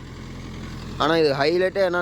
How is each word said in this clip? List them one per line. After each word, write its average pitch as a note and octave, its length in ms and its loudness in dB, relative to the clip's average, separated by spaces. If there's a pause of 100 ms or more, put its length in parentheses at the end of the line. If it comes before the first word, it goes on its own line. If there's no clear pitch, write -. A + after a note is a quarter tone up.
(1040)
ஆனா D3+ 180 4
இது D3+ 180 6
ஹைலைட்டே F3+ 480 2
என்ன F3 140 0